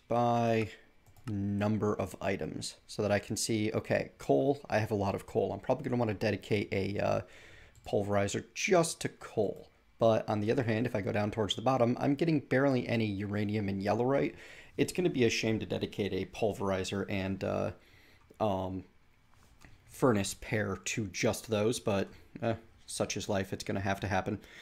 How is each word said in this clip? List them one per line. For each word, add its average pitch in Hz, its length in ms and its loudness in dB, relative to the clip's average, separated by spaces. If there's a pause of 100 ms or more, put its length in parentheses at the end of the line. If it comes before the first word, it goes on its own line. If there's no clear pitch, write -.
by 117 640 2 (560)
number 101 680 0
of 95 260 -4
items - 560 -4 (100)
so - 160 -4
that 101 100 2
I 101 80 4
can 107 160 -6
see, 107 360 0
okay, 104 460 0
coal, 139 400 2 (100)
I 104 100 2
have 107 120 -2
a 110 60 0
lot 98 180 0
of - 120 -6
coal. 98 260 0
I'm 98 80 -6
probably 139 240 -2
gonna 123 160 0
wanna 110 140 0
dedicate 104 580 0
a, 98 260 0
uh, 104 220 2 (640)
pulverizer 101 680 0
just 170 480 2
to - 80 -2
coal. - 580 -4 (320)
But 113 280 4
on 104 120 0
the 104 100 0
other 131 140 2
hand, 113 220 2
if 117 100 -2
I 104 60 -2
go 104 100 -2
down 104 180 0
towards 104 240 -2
the - 80 -8
bottom, 123 380 4
I'm 139 160 2
getting 160 240 2
barely 131 480 2
any 117 160 2
uranium 104 640 -2
and 98 120 -2
yellowite. 123 540 2 (420)
It's 143 160 2
gonna 180 180 2
be 139 140 4
a 113 60 6
shame 110 300 0
to 98 60 -6
dedicate 98 480 -2
a 95 100 -2
pulverizer 98 840 -2
and, 95 360 -2
uh, 98 280 -2 (680)
um, 92 440 -2 (1000)
furnace 107 560 2
pair 104 460 -2
to 110 220 -4
just - 400 -2
those, 110 300 2
but, 98 300 0 (340)
eh, 113 120 0 (320)
such - 300 -4
is 98 120 -6
life. 98 240 -2
It's 95 100 -6
gonna 101 160 -4
have 98 220 -2
to 104 80 -4
happen. 98 320 -2 (220)